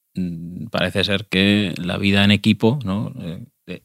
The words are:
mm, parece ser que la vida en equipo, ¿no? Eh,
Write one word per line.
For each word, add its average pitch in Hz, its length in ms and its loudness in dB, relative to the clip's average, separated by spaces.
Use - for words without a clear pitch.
mm, 87 540 -8
parece 92 360 -2
ser 101 240 -2
que 101 500 2
la 90 200 -4
vida 101 260 2
en 101 80 6
equipo, 107 540 4
¿no? 101 340 -4
Eh, 90 640 -12